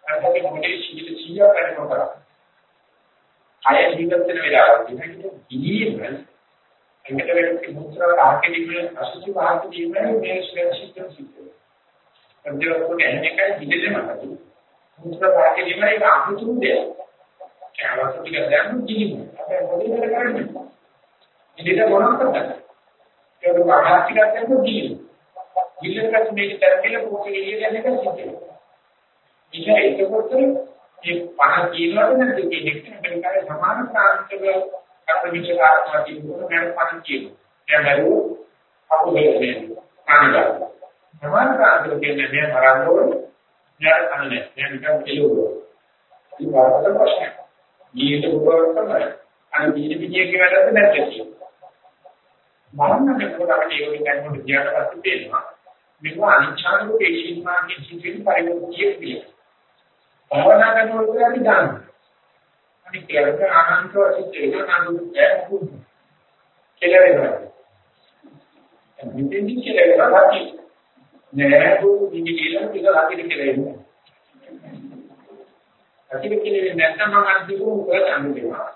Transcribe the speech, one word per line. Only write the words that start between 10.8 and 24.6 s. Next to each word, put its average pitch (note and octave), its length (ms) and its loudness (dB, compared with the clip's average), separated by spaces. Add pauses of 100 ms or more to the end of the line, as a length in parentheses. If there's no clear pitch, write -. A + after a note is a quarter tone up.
සිද්ධ - 260 -20
වෙනවා. F2+ 240 -20 (880)
අන්තිමට D#3+ 360 -4
කොහේ E3 260 -2
එන - 180 -4
එකයි D3 320 -2
හිතෙන්නේ D#3+ 440 -4
මතකයි. - 360 -12 (680)
මුත්‍රා F3+ 280 0
පාකෙදීම - 520 2
ඒක G#3 200 0
අමුතු G#3 420 2 (100)
දෙයක්. - 260 0 (920)
ඒ - 160 -8
අවස්ථ - 300 -4
ටික - 300 -6
දැන් A#3+ 320 0
ගිහින් G#3+ 320 -4 (200)
අපේ - 280 -6
මොලේ - 280 -4
වැඩ A3+ 200 -2
කරන්නේ. - 380 -2 (1120)
ඉතින් F3+ 280 0
මොනවද G3 320 2
කරන්නේ? - 400 -2 (840)
ඒක F3 120 2 (100)
ආහාර D3+ 360 6
ටිකක් - 260 0
දැම්ම A3+ 360 0